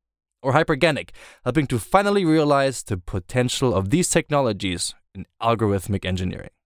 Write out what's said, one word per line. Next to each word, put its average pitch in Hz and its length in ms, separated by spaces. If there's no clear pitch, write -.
Or 131 120
Hyperganic, 151 560
helping 131 240
to 127 100
finally 202 460
realize 147 600
the - 120
potential 120 800
of 95 140
these 165 180
technologies 110 880
in 95 120
algorithmic 104 640
engineering. 92 460